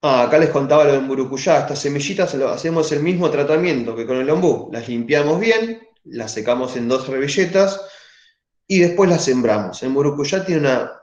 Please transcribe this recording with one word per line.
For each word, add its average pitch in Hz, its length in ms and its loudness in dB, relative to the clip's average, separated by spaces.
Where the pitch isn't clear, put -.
Ah, 131 200 4
acá 135 160 4
les 160 100 4
contaba 147 360 4
lo 143 80 4
de 139 80 4
Mburucuyá. 135 600 0
Estas - 200 -6
semillitas 170 540 -2
lo, 135 140 -2
hacemos 165 440 -2
el 147 100 -2
mismo 175 280 0
tratamiento 143 640 0
que 113 120 -6
con 127 100 -2
el 131 140 -2
ombú. 156 420 0
Las 117 160 -10
limpiamos 147 500 0
bien, 226 480 -2
las 117 280 -12
secamos 127 440 -4
en 120 120 -4
dos 127 160 0
servilletas 170 760 0
y 196 140 2
después 175 300 4
las 170 120 2
sembramos. 107 600 0
El 131 80 -4
Mburucuyá 143 560 0
tiene 165 160 0
una 127 300 0